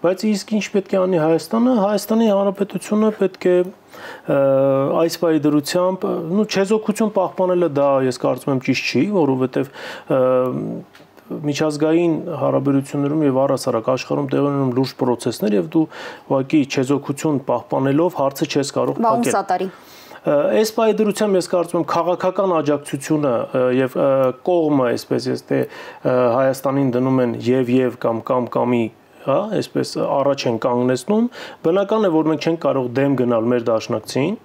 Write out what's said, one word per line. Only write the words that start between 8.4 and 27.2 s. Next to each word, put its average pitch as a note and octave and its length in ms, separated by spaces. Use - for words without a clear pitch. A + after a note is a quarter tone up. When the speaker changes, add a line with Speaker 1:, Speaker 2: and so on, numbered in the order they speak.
Speaker 1:
եմ B2+ 100
ճիշտ - 260
չի, A#2+ 120
որովհետև, C3+ 520
ը, C3+ 120
միջազգային D#3 840
հարաբերություններում C#3 800
և C3+ 220
առհասարակ B2 480
աշխարհում C#3+ 400
տեղի C#3 160
ունենում C#3 320
լուրջ C3 180
պրոցեսներ, B2+ 600
և E3 100
դու D#3+ 120
ուղղակի C#3 320
չեզոքություն C#3 640
պահպանելով C#3 680
հարցը C#3 320
չես C#3 240
կարող C3+ 240
Speaker 2:
Բա A3+ 160
ում A#3+ 80
Speaker 1:
փակել։ A#3 140
Speaker 2:
սատարի։ F#3+ 340
Speaker 1:
Ը, - 640
այս G#3+ 220
պայդրությամբ G#3+ 580
ես E3+ 160
կարծում E3+ 260
եմ D3+ 140
քաղաքական F3+ 600
աջակցությունը, C#3+ 800
ը, - 20
և, C3 160
ը, D3 160
կողմը, D3+ 400
այսպես B2 400
ես B2 220
թե, C3+ 100
ը, - 560
Հայաստանին C3+ 580
դնում C3 300